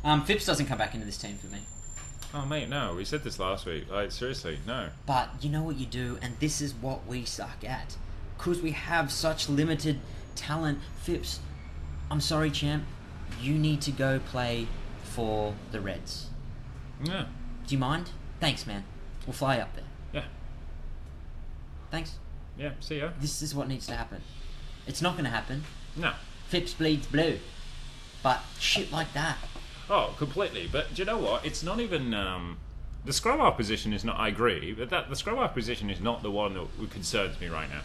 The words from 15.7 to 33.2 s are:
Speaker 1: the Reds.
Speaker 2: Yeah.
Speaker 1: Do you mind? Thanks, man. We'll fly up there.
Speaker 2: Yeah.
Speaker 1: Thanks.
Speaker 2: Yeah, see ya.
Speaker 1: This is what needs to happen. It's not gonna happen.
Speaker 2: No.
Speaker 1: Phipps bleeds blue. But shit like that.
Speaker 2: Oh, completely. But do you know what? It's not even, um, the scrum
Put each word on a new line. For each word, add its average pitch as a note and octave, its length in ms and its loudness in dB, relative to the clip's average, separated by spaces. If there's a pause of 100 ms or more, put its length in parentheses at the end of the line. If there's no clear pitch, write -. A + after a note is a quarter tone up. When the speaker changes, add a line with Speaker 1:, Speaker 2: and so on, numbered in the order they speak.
Speaker 1:
the A2 80 -2
Reds. F#2 480 -4 (760)
Speaker 2:
Yeah. F3 220 0 (420)
Speaker 1:
Do C#3 80 2
you C3+ 40 6
mind? D#3 300 2 (300)
Thanks, D3+ 280 4
man. G2+ 160 -2 (420)
We'll C3 80 -2
fly C3+ 260 4
up - 160 -2
there. - 100 -6 (260)
Speaker 2:
Yeah. D3 120 -2 (1700)
Speaker 1:
Thanks. E3 240 -4 (420)
Speaker 2:
Yeah, D3 220 -2
see D#3 200 -4
ya. D#3 100 0 (100)
Speaker 1:
This C#3+ 220 0
is D3+ 140 -2
what C3+ 120 0
needs C3 200 -2
to A#2+ 80 -4
happen. A2+ 260 -4 (680)
It's - 140 -2
not F3 140 4
gonna C#3 140 0
happen. B2+ 340 0 (320)
Speaker 2:
No. D#3 180 2 (340)
Speaker 1:
Phipps F3 260 2
bleeds D#3 340 4
blue. D3+ 320 6 (840)
But B2+ 200 6 (180)
shit - 320 4
like D#3 220 0
that. D3 240 2 (520)
Speaker 2:
Oh, C#3+ 280 6
completely. D3 540 0
But D#3 220 2
do E3+ 80 -2
you F#3+ 40 2
know A3+ 120 2
what? A#2+ 280 2
It's D3+ 180 -2
not G3 160 0
even, D3+ 340 2
um, F#2 440 0 (480)
the C#3 80 0
scrum C4 260 4